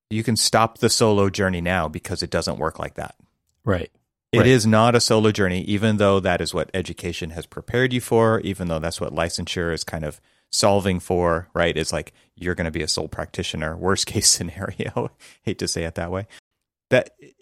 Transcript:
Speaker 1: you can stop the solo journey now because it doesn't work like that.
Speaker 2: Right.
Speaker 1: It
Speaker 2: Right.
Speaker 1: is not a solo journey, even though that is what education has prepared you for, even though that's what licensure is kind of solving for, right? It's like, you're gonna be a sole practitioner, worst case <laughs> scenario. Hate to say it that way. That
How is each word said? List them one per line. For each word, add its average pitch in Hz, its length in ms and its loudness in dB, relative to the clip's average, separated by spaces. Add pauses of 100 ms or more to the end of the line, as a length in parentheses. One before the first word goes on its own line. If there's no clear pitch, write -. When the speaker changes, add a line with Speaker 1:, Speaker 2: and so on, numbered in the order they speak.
(100)
Speaker 1:
you 110 120 -2
can 110 140 0
stop 110 420 2
the 117 120 2
solo 101 400 4
journey 92 300 0
now 87 280 0
because 87 340 -8
it 82 80 -6
doesn't 82 280 -2
work 78 200 -4
like - 160 -10
that. - 200 -12 (500)
Speaker 2:
Right. 90 260 -2 (420)
Speaker 1:
It 120 60 6
Speaker 2:
Right. 110 100 6
Speaker 1:
is 120 180 6
not 113 280 6
a 117 60 4
solo 110 320 4
journey, 92 300 0
even 104 360 0
though 98 220 4
that 87 200 2
is 80 140 -4
what 80 200 -2
education 87 560 -6
has 82 160 -10
prepared 123 460 -2
you 123 80 -2
for, 113 400 2
even 92 280 -4
though 80 100 -2
that's 82 220 -6
what - 140 -8
licensure 85 580 -4
is 76 120 -6
kind 80 200 -8
of 76 160 -10 (300)
solving 98 500 2
for, 85 540 0
right? 85 220 2
It's 78 160 -2
like, 76 200 -6 (240)
you're 87 180 -4
gonna 82 160 -4
be 80 120 -4
a 76 60 -6
sole 80 200 -4
practitioner, 80 680 -6
worst 90 300 0
case - 220 0
<laughs> - 20 6
scenario. - 800 -4 (320)
Hate - 160 -4
to 85 100 -4
say 85 160 -4
it 82 120 -8
that 87 140 -6
way. 95 160 -6 (640)
That - 200 2 (320)